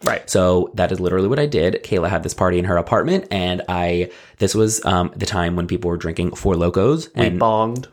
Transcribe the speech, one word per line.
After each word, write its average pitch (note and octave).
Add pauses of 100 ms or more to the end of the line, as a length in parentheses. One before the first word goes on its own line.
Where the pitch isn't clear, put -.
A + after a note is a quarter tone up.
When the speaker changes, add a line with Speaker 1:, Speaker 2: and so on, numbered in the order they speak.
Speaker 1:
Right. B2
Speaker 2:
So F2+
that F2+
is F#2
literally F#2
what C3+
I D3
did. F#2
Kayla F2
had E2+
this F#2+
party F2+
in F2
her F#2
apartment, D#3+
and F2+
I, F2 (280)
this G2+
was, A2
um, F2+
the -
time F2
when F2
people F2
were E2+
drinking E2+
Four F#2+
Locos. F#2+
Speaker 1:
We -
Speaker 2:
And -
Speaker 1:
bonged A2+